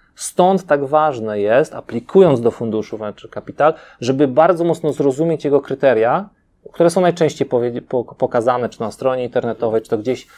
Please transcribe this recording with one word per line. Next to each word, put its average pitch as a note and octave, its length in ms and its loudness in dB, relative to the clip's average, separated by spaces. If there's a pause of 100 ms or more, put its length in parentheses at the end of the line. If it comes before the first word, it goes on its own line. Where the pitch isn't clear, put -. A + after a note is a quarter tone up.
(140)
Stąd F#3 520 0
tak C#3+ 180 0
ważne C3 560 0
jest, A2+ 340 2
aplikując B2+ 680 2
do A#2 100 2
funduszu A2 480 -6
Venture G#2 320 -12
Capital, D3+ 440 -2 (260)
żeby C3+ 280 0
bardzo E3 360 2
mocno D#3+ 280 -2
zrozumieć D3 520 -2
jego C#3 160 2
kryteria, C3+ 680 0 (440)
które E3+ 180 2
są F#3 100 0
najczęściej E3 480 0
powie-, B2 340 -2
po-, A#2+ 220 -4
pokazane, B2 640 -2
czy - 120 -12
na G#2+ 100 -6
stronie B2+ 340 -4
internetowej, A#2 580 -2
czy - 80 -10
to A2+ 80 -2
gdzieś B2 280 -6 (120)